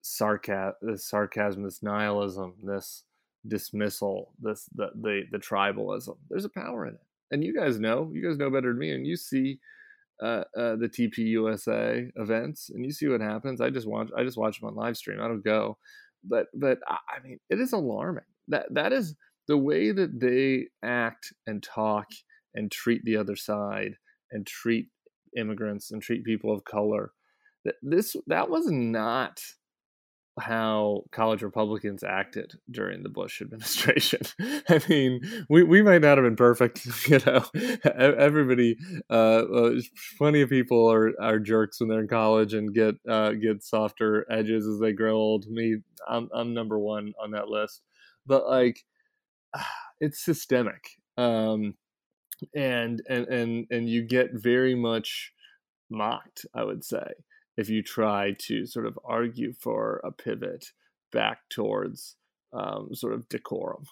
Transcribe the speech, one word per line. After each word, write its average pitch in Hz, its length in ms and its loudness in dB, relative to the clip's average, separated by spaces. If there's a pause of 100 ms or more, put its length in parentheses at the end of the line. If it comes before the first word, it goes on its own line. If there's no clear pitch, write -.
sarca-, 101 760 -2
this 104 280 -8
sarcasm, 104 540 -2
this 95 180 -10
nihilism, 101 720 -4 (100)
this 98 400 -10 (440)
dismissal, 101 920 -6
this, 107 360 -8
the, - 180 -6
the, 107 380 -4
the 104 80 -8
tribalism. 101 800 -4 (120)
There's 196 160 -6
a - 40 -10
power 202 360 -10
in 113 80 -12
it. - 80 -20 (300)
And 143 120 -2
you 196 120 -4
guys 143 240 0
know, 123 340 -2
you 160 120 -6
guys 160 120 -2
know 139 140 -2
better 127 180 0
than 120 80 -2
me, 151 140 -4
and 135 160 -6
you 165 100 -4
see, 135 420 -2 (600)
uh, 110 220 -4 (120)
uh, 117 200 -2
the 117 120 -2
T 117 200 0
P 113 160 -4
U 110 260 2
S 107 180 -4
A 117 480 -2
events, 117 540 -4
and 120 160 -8
you 139 60 -6
see 147 160 -4
what 123 120 0
happens. 110 400 -6
I 123 120 0
just 120 160 -6
watch, 110 280 -4
I 123 80 0
just 127 140 -6
watch 110 220 -2
them 110 100 -10
on 107 60 -12
live 110 200 -6
stream. 101 240 -10
I 110 80 -4
don't 113 160 -6
go, 107 340 0 (460)
but, 113 300 0
but 135 240 0 (100)
I, - 100 -4 (200)
I 131 100 -18
mean, 127 120 -16 (100)
it 196 100 0
is 254 140 -2
alarming. 147 500 -4 (240)
That, - 240 -2
that 151 220 0
is 185 220 -2 (320)
the 147 100 4
way 156 340 2
that 185 280 -2
they 127 480 2 (200)
act 120 460 -4 (140)
and 104 160 -6
talk 107 420 -2 (480)
and 107 180 -6
treat 117 320 0
the 110 140 0
other 104 180 -2
side 104 600 -6 (360)
and 107 140 -8
treat - 440 -2 (460)
immigrants 107 560 -6
and 110 100 -10
treat 117 220 -4
people 110 300 -2
of 98 100 -6
color. 104 480 -2 (540)
That, - 160 -4
this, 165 340 0 (120)
that 165 220 0
was 330 180 0
not 117 720 0 (1000)
how 107 720 -2
college 110 320 0
Republicans 104 600 -4
acted 98 500 -6 (180)
during 95 320 -6
the 98 60 -8
Bush 95 300 -10
administration. - 840 0 (100)
<laughs> - 80 -20 (280)
I 160 220 8
mean, 131 320 4 (260)
we, 160 140 10
we 180 220 10
might 180 180 10
not 143 160 10
have 131 80 6
been 113 100 6
perfect, 120 520 6 (100)
<laughs> - 100 -2
you 139 160 10
know. 131 220 4 (100)
E-, 240 300 -2
everybody, 127 920 4 (340)
uh, - 20 0
uh, 117 640 6 (420)
plenty 147 240 6
of 131 80 4
people 120 420 6
are, 110 300 6
are 110 160 2
jerks 110 420 0
when 113 100 0
they're 110 100 0
in 107 80 -2
college 110 480 2
and 107 180 -4
get, 110 220 4 (120)
uh, 110 260 2
get 107 300 -2
softer 107 640 0
edges 110 400 0
as 107 120 -4
they 110 120 2
grow 110 240 0
old. 107 320 2
Me, 113 300 -2 (300)
I'm, 117 260 -4
I'm 117 220 -4
number 110 240 -2
one 104 420 -4
on 107 100 -10
that 104 180 -6
list. 107 340 -6 (420)
But, 135 240 2
like, 127 300 4 (720)
<sighs> 143 60 -8 (400)
it's 151 260 -4
systemic. 123 640 0 (260)
Um, 110 600 0 (800)
and, 120 520 -2
and, 123 200 -2
and, 117 420 -2
and 117 180 -2
you 117 140 0
get 123 320 2
very 123 400 4
much 113 580 -2 (600)
mocked, 110 640 -6
I 117 80 -2
would 104 200 -6
say, - 220 -6 (500)
if 107 140 -4
you 107 140 0
try 101 560 0
to 110 260 -4
sort 113 220 -6
of 113 180 -8
argue 120 480 -4
for 110 500 -4
a - 80 -8
pivot - 540 -8 (460)
back 110 400 -2
towards, 104 640 -6 (360)
um, 104 420 -8
sort 110 200 -4
of 117 160 -8
decorum. - 640 -8